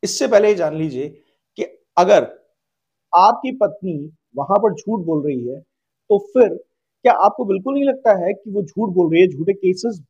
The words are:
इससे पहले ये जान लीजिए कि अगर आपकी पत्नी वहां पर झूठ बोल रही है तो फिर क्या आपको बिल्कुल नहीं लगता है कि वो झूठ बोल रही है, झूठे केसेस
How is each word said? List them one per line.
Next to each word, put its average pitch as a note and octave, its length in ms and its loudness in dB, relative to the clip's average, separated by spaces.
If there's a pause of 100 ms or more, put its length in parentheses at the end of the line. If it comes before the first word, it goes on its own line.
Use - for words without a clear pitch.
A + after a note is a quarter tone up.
इससे A#3 260 -4
पहले G#3+ 200 4
ये G#3 60 4
जान D#3+ 220 -4
लीजिए D3 320 -6 (480)
कि - 280 -12 (120)
अगर F#3 260 4 (920)
आपकी A#3 380 4
पत्नी F3 600 -6 (240)
वहां D#3+ 220 0
पर G#3 160 0
झूठ G3+ 260 -8
बोल D#3+ 260 -4
रही B2+ 200 -6
है C3+ 140 -10 (480)
तो G3+ 100 2
फिर G#3+ 300 2 (540)
क्या A3+ 100 4
आपको F#3+ 320 2
बिल्कुल G3 300 -4
नहीं C#4 100 -2
लगता A#3+ 420 0
है G3 60 -2
कि G3 180 -12
वो G3+ 120 -4
झूठ G3 280 -4
बोल F3 220 0
रही E3+ 100 4
है, F#3+ 60 4
झूठे D#3+ 240 -4
केसेस F#3+ 580 -4